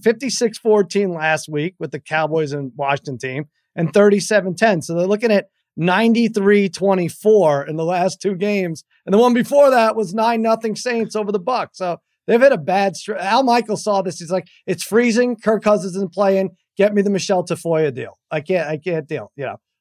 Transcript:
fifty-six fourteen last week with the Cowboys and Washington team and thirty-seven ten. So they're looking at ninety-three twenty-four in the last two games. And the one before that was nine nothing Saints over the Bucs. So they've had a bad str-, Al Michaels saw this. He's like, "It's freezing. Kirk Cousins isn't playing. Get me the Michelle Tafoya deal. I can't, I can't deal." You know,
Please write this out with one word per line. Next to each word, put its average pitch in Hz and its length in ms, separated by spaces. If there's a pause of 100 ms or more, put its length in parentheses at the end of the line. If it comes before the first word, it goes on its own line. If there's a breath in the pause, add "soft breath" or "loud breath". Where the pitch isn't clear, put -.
fifty-six 226 560
fourteen 202 560
last 156 340
week 156 300
with 156 140
the 151 80
Cowboys 156 540
and 139 220
Washington 139 440
team 135 260 (300)
and 165 180
thirty-seven 202 640
ten. 214 260
So 165 140
they're 175 100
looking 214 260
at 196 180 (260)
ninety-three 208 920
twenty-four 180 1000
in 156 80
the 160 100
last 180 360
two 202 140
games. 190 480 (220)
And 175 80
the 208 60
one 247 160
before 277 340
that 226 260
was 202 200
nine 226 260
nothing 226 340
Saints 233 400
over 208 160
the 202 80
Bucs. 202 360
So 180 220 (280)
they've 226 160
had 269 100
a 226 60
bad 185 400
str-, 208 180
Al 196 280
Michaels 233 400
saw 196 180
this. 180 180
He's 165 120
like, 185 160 (180 soft breath)
"It's 180 180
freezing. 240 540
Kirk 214 260
Cousins 196 320
isn't 190 180
playing. 190 360 (260)
Get 208 180
me 202 80
the 196 80
Michelle 185 360
Tafoya 160 480
deal. 113 240 (140)
I 156 100
can't, 165 260
I 156 100
can't 160 300
deal." 120 280
You 139 100
know, 107 120 (240)